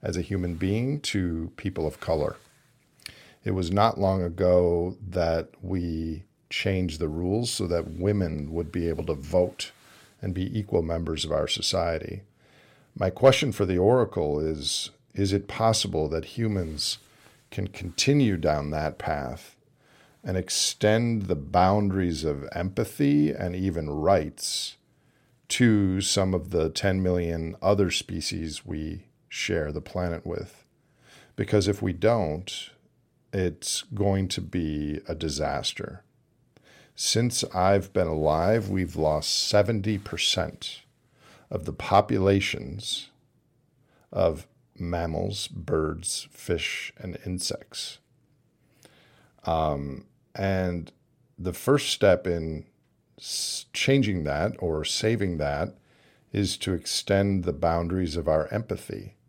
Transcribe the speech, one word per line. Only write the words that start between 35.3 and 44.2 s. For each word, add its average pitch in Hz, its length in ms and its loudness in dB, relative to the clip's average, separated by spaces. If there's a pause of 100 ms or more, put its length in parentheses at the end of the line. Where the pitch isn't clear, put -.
Since - 520 0 (100)
I've 95 380 4
been 90 140 2
alive, 80 640 2
we've 90 260 -2
lost 78 520 0
seventy 104 500 2
percent - 840 -4 (680)
of - 160 -6
the - 80 -8
populations 98 1400 2 (1000)
of 85 340 0 (320)